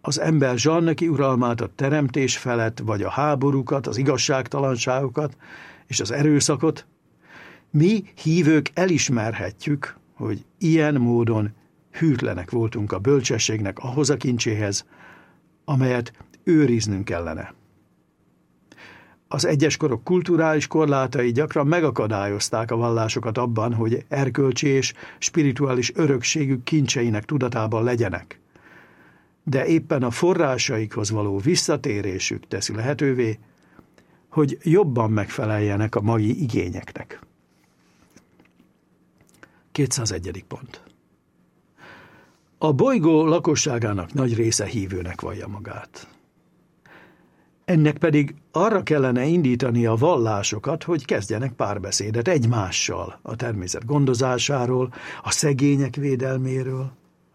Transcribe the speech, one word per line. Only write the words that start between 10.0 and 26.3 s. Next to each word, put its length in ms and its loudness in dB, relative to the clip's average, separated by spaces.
hogy 300 -6
ilyen 360 4
módon 580 2
hűtlenek 580 -2
voltunk 420 -2
a 60 -4
bölcsességnek 800 0
ahhoz 320 -2
a 60 2
kincséhez, 720 -2
amelyet 480 0
őriznünk 600 4
kellene. 500 -6
Az 140 -4
egyes 320 2
korok 280 -2
kulturális 640 2
korlátai 680 2
gyakran 340 0
megakadályozták 1040 0
a 60 0
vallásokat 640 0
abban, 360 0
hogy 340 0
erkölcsi 600 0
és 240 2
spirituális 760 0
örökségük 680 0